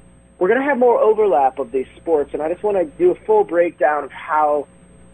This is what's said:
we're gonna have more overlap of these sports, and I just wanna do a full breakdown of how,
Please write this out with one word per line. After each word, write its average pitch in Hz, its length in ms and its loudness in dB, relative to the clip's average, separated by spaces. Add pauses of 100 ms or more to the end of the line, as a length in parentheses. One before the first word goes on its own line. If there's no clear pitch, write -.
(380)
we're 185 100 0
gonna 254 160 0
have 285 120 -2
more 240 220 2
overlap 190 600 2
of 120 100 -6
these 131 160 -4 (100)
sports, 147 380 -2
and 147 80 -8
I 160 80 -6
just 175 140 -8
wanna 196 200 0
do 165 280 0
a - 20 -2
full 214 300 0
breakdown 156 580 -2
of 131 80 -12
how, 151 560 -2 (480)